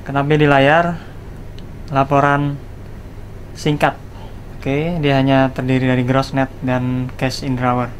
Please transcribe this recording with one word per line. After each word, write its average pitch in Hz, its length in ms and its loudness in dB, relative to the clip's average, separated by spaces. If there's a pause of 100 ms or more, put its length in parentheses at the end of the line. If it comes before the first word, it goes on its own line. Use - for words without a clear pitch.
Akan - 160 -8
tampil 151 240 4
di - 60 -
layar 156 500 6 (880)
laporan 143 720 2 (960)
singkat. 147 400 0 (640)
Oke, 156 400 -2
dia 139 220 4
hanya 135 260 4
terdiri 131 400 0
dari 127 160 2
gross, 131 320 0
net, 135 240 0
dan 127 560 -2
cash 135 300 -4
in 131 100 0
drawer. 123 320 0 (120)